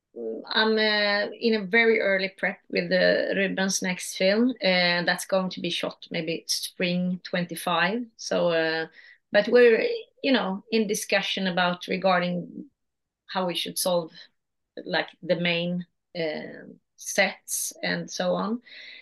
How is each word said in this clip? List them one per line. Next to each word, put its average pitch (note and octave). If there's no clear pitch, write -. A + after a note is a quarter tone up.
I'm, A3
uh, G#3
in A3+
a G#3
very A3+
early F#3+
prep F#3+
with F#3
the -
Ruben's F#3+
next F#3
film, G#3+
uh, F3
that's F3+
going F#3
to -
be F3
shot -
maybe E3
spring F3+
twenty-five. F3
So, F3+
uh, D#3+
but G#3
we're, A#3
you C4+
know, F#3+
in A3
discussion G3
about F3+
regarding F3+
how F#3
we E3+
should F3
solve, F3
like, D#3+
the E3+
main, F3
uh, D#3
sets -
and F3
so F3+
on. G3+